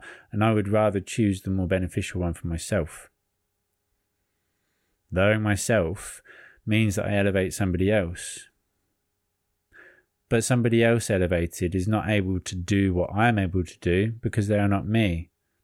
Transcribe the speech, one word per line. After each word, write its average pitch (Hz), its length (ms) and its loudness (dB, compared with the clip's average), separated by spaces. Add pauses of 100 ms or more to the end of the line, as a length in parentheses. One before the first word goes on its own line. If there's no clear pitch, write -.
(320)
and 104 120 0
I 113 100 4
would 101 160 0
rather 104 320 2
choose 101 400 0
the - 100 -6
more 92 160 -2
beneficial 92 540 -2
one 85 120 -2
for - 140 -10
myself. 85 640 -4 (2000)
Lowering 104 300 2
myself 104 800 -2 (440)
means 107 300 2
that 104 100 -2
I 104 120 -2
elevate 95 360 2
somebody 95 380 0
else. 87 560 -4 (1800)
But 113 140 2
somebody 117 400 2
else 117 280 2
elevated 90 640 0
is 92 120 -2
not 107 220 0
able 95 300 0
to - 160 -10
do 95 380 2
what 87 200 0
I'm 110 240 2
able 92 260 0
to - 160 -14
do 98 340 0
because 110 340 -2
they 104 100 2
are 101 100 2
not 98 200 0
me. 101 420 0 (340)